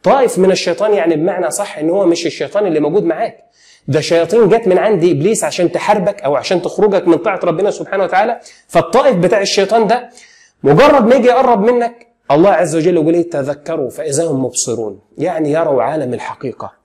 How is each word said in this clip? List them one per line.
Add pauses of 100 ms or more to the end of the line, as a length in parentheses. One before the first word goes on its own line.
طائف
من
الشيطان
يعني
بمعنى
صح
أن
هو
مش
الشيطان
اللي
موجود
معاك، (440)
ده
شياطين
جت
من
عند
إبليس
عشان
تحاربك
أو
عشان
تخرجك
من
طاعة
ربنا
سبحانه
وتعالى. (280)
فالطائف
بتاع
الشيطان
ده (540)
مجرد
ما
يجي
يقرب
منك، (240)
الله
عز
وجل
يقول
إيه؟
"تذكروا
فإذا
هم
مبصرون"، (180)
يعني
يروا
عالم
الحقيقة (140)